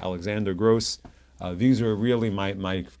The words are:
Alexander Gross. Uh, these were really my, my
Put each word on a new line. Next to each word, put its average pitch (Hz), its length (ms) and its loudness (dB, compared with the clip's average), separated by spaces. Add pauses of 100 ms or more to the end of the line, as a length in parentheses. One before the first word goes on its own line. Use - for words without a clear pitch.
Alexander 95 540 -4
Gross. 110 440 2 (420)
Uh, 90 120 -6
these 117 300 4
were 110 120 2
really 113 360 0
my, 98 240 -2
my 92 320 -4 (140)